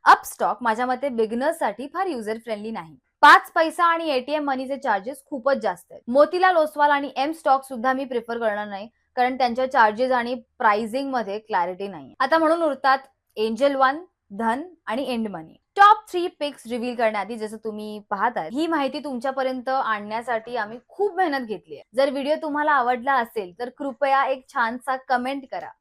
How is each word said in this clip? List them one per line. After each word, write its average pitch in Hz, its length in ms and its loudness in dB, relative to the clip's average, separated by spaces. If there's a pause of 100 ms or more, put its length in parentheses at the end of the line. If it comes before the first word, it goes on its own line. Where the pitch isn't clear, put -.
अपस्टॉक - 580 4
माझ्या 233 240 0
मते 254 240 -2
बिगिनर्स 233 500 -2
साठी 247 280 -4
फार 370 200 -4
युजर 226 300 -6
फ्रेंडली 226 340 -8
नाही. 165 260 -12 (240)
पाच 339 300 10
पैसा 330 340 2
आणि 330 240 0
एटीएम 285 340 -2
मनीचे 269 340 -4
चार्जेस 233 480 -4
खूपच 269 320 0
जास्त 202 340 -6
आहेत. - 160 -20
मोतीलाल 320 480 4
ओसवाल 294 360 2
आणि 285 240 0
एम 277 160 -2
स्टॉक 269 320 0
सुद्धा 262 300 -2
मी 269 120 -2
प्रिफर 233 340 -6
करणार 208 280 -2
नाही, 202 220 -10 (260)
कारण 254 220 0
त्यांच्या 262 340 0
चार्जेस 240 400 4
आणि 247 240 0
प्राइसिंग 233 760 -2
मध्ये 214 280 -4
क्लॅरिटी 185 480 -4
नाही. 160 320 -14
आता 277 180 2
म्हणून 330 260 2
उरतात 269 340 2 (380)
एंजल 226 400 0
वन, 269 220 2 (340)
धन 226 300 -2 (240)
आणि 240 280 -4
एंड 226 140 -4
मनी. 165 260 -12 (220)
टॉप 415 220 8 (120)
थ्री 349 180 -2
पिक्स 294 420 -8
रिव्हील 240 260 -4
करण्याआधी 220 420 -2
जसं 214 200 -8
तुम्ही 214 420 -10 (100)
पाहताय, 202 440 -2
ही 320 140 -2
माहिती 294 320 -2
तुमच्यापर्यंत 262 720 -4
आणण्यासाठी 226 840 -4
आम्ही 220 320 -6
खूप 392 280 -2
मेहनत 285 300 0
घेतलीये. 185 360 -12 (140)
जर 277 140 2
व्हिडिओ 285 320 -2
तुम्हाला 302 300 0
आवडला 254 420 2
असेल 226 460 -4
तर 247 100 -6
कृपया 269 560 0
एक 262 280 -4
छानसा 254 420 -2
कमेंट 262 560 -2
करा 165 180 -10 (120)